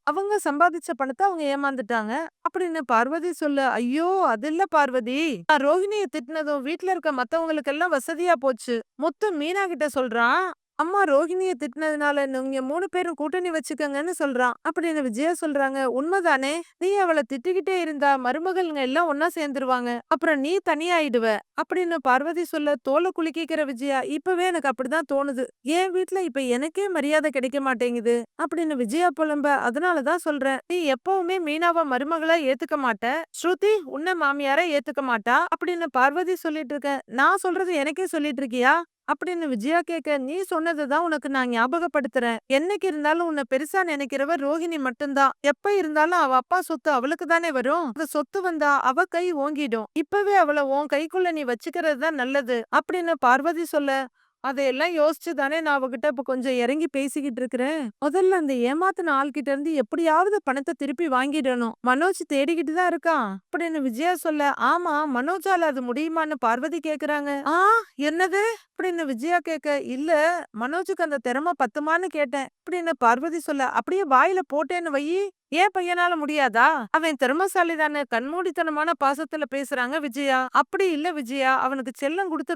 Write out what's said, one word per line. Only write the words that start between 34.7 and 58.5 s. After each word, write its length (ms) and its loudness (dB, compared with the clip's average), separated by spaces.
மாட்டா" 440 2
அப்படின்னு 460 -2
பார்வதி 440 2
சொல்லிட்டு 380 -4
இருக்க. 280 -2
"நான் 260 4
சொல்றது 360 0
எனக்கே 320 -2
சொல்லிட்டு 400 -2
இருக்கியா?" 260 2
அப்படின்னு 400 -4
விஜயா 360 0
கேட்க, 340 -2
"நீ 240 -4
சொன்னதுதான் 600 -2
உனக்கு 280 -2
நான் 200 0
ஞாபகப்படுத்துறேன். 880 0
என்னைக்கு 320 0
இருந்தாலும் 420 0
உன்னை 160 -2
பெருசா 220 -2
நினைக்கிறவ 580 0
ரோஹிணி 440 -2
மட்டும்தான். 600 2
எப்ப 360 2
இருந்தாலும் 440 4
அவ 160 4
அப்பா 260 2
சொத்து 300 -2
அவளுக்கு 340 0
தானே 260 2
வரும். 340 0
அந்த 200 -4
சொத்து 360 -4
வந்தா 380 2
அவ 300 2
கை 240 0
ஓங்கிடும். 500 -2
இப்பவே 420 2
அவளை 280 4
உன் 300 0
கைக்குள்ள 380 0
நீ 120 -4
வச்சுக்கிறது 540 -2
தான் 180 0
நல்லது" 540 0
அப்படின்னு 500 0
பார்வதி 460 2
சொல்ல, 420 -2
"அதையெல்லாம் 500 0
யோசிச்சு 460 0
தானே 260 0
நான் 200 2
அவகிட்ட 260 -2
இப்ப 160 -2
கொஞ்சம் 300 -2
இறங்கி 380 0
பேசிக்கிட்டு 480 -4
இருக்கிறேன். 500 -2
முதல்ல 240 2
அந்த 240 2